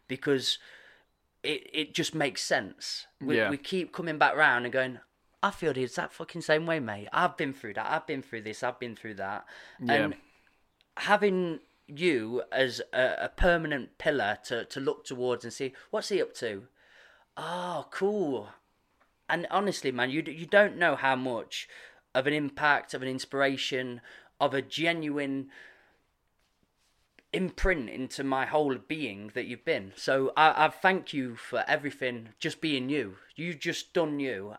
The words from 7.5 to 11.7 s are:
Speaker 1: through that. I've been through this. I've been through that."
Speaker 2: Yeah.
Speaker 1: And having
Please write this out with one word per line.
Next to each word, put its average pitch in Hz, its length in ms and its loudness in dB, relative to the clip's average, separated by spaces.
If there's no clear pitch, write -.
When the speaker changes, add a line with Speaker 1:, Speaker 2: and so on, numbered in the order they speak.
Speaker 1:
through 107 220 -10
that. 110 160 -4
I've 156 160 -2
been 135 160 -6
through 113 180 -10
this. 107 220 -8
I've 127 180 -4
been 117 160 -10
through 107 200 -12
that." 98 280 -6
Speaker 2:
Yeah. 123 80 2
Speaker 1:
And 107 220 2
having 185 640 2